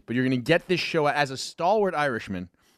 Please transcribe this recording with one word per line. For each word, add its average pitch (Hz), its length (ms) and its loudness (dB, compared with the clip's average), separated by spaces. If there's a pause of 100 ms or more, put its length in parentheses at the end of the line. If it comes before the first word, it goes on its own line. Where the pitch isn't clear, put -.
but 117 100 -4
you're 127 80 2
gonna 131 140 2
get 147 320 0
this 175 100 2
show 151 280 0
as 143 220 2
a 131 60 -10
stalwart 185 580 0
Irishman 113 540 -2 (300)